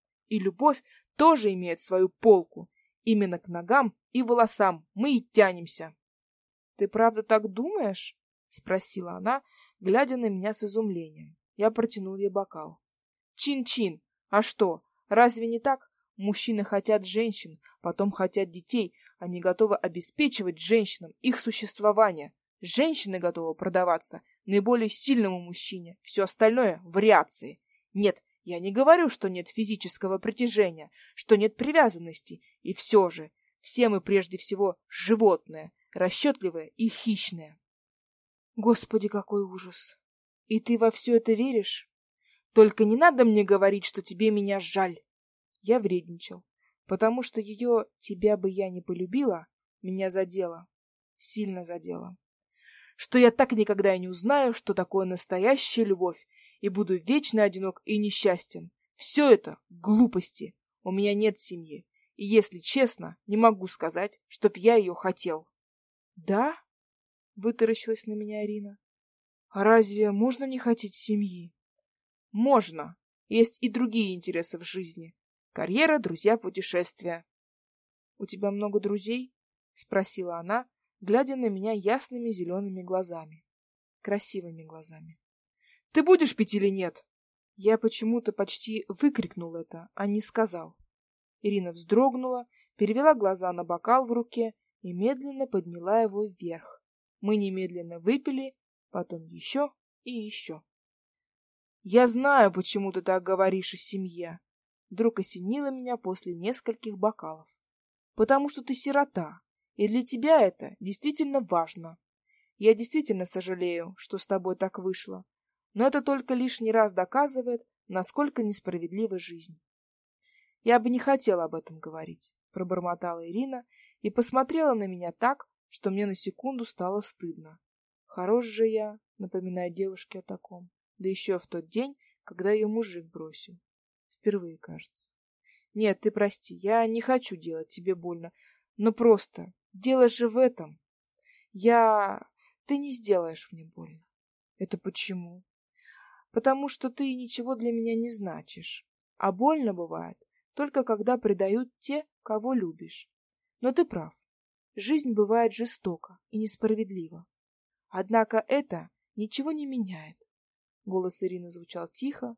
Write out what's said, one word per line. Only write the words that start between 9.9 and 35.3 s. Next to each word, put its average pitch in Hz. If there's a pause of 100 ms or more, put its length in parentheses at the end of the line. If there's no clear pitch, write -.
на 233
меня 202
с 214
изумлением. 170 (200)
Я 214
протянул 220
ей 196
бокал. 170 (560)
«Чин-чин! 233 (280)
А 208
что, 180 (260)
разве 233
не 226
так? - (280)
Мужчины 208
хотят 202
женщин, 196 (220)
потом 196
хотят 190
детей. 180 (260)
Они 175
готовы 190
обеспечивать 180
женщинам 190
их 247
существование. 208 (280)
Женщины 202
готовы 170
продаваться 180 (240)
наиболее 208
сильному 208
мужчине. 175
Всё -
остальное — 220
вариации. 175 (340)
Нет, 196 (220)
я 175
не 190
говорю, 294
что 202
нет 180
физического 202
притяжения, 196 (260)
что -
нет 208
привязанности. 220 (200)
И 185
всё 190
же, 156 (280)
все 240
мы 196
прежде 185
всего 190 (100)
животные, 185 (240)